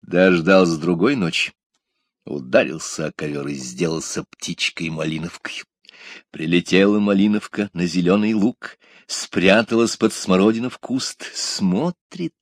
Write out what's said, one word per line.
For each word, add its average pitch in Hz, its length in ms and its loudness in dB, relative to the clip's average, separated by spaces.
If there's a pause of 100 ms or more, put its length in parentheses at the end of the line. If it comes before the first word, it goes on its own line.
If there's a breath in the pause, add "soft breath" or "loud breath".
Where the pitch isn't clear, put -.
Дождался 90 760 4
другой 87 400 0
ночи, 85 340 -4 (720)
ударился 80 840 -2
о 76 40 -6
ковер 73 380 -8
и 73 40 -8
сделался 78 720 -6
птичкой-малиновкой. 80 1400 -8 (680 loud breath)
Прилетела 90 680 2
малиновка 104 760 2
на 87 120 -2
зеленый 92 480 2
луг, 110 440 -2 (300 soft breath)
спряталась 107 920 2
под 110 160 2
смородину 110 560 2
в - 100 -14
куст, - 560 -8
смотрит 151 1080 -4